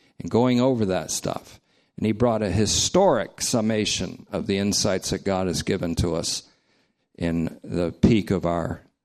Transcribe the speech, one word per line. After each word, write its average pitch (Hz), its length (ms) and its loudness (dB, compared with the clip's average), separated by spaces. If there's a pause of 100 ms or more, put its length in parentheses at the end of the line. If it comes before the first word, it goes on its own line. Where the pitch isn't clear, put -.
(180)
and 87 120 -10
going 120 300 4
over 123 260 2
that 90 240 -2
stuff. - 500 -6 (360)
And - 100 -2
he 110 60 2
brought 110 300 2
a 101 80 0
historic 110 880 2
summation 107 920 -2
of 92 140 -4
the 98 120 0
insights 98 520 0
that 95 140 -4
God 92 220 0
has 85 160 -2
given 87 340 -2
to 85 180 0
us - 280 -4 (760)
in 82 460 -2
the 85 300 -4
peak - 400 4
of 87 120 0
our 85 380 -4 (220)